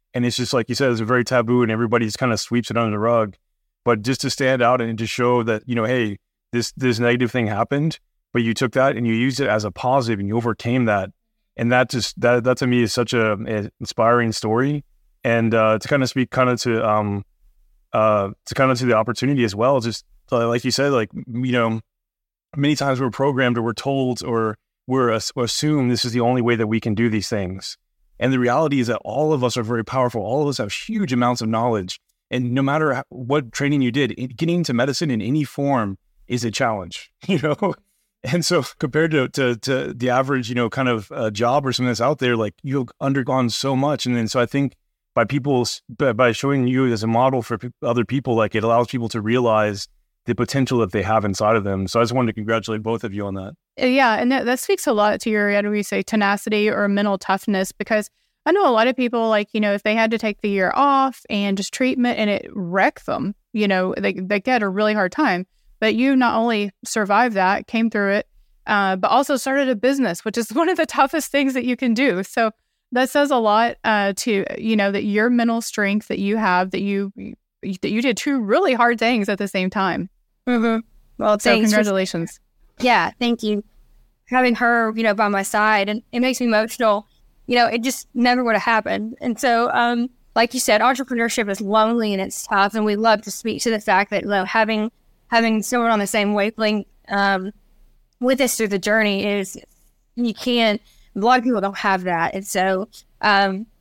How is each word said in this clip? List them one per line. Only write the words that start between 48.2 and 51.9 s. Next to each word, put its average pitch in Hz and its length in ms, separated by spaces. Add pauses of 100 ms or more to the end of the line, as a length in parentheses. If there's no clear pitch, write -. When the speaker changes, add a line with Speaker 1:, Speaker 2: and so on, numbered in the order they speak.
Speaker 1:
like, 107 180
it 110 80
allows 117 240
people 117 220
to 113 120
realize 107 680 (360)
the 110 120
potential 127 420
that 107 140
they 104 100
have 104 220
inside 104 320
of 104 80
them. 95 240
So - 100